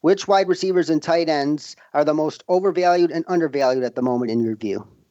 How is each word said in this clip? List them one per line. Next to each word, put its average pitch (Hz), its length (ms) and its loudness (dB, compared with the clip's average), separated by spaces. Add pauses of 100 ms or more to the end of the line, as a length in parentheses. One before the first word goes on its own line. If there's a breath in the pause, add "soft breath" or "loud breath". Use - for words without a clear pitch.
Which 190 260 2
wide 196 180 4
receivers 180 440 0
and 151 120 2
tight 165 260 0
ends 147 460 -2 (180 soft breath)
are 147 120 2
the 151 100 2
most 156 320 -4
overvalued 180 640 2
and 160 160 -4
undervalued 139 560 0
at 120 140 -6
the 127 60 -4
moment 123 280 0
in 117 140 0
your 113 100 -2
view? 107 320 -6 (240)